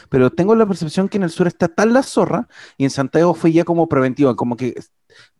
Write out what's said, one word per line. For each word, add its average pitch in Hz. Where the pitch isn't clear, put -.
Pero 127
tengo 180
la 226
percepción 190
que -
en 196
el 165
sur 170
está 175
tan 220
la 262
zorra 202
y 135
en 135
Santiago 156
fue 170
ya 165
como 170
preventiva, 131
como 120
que 123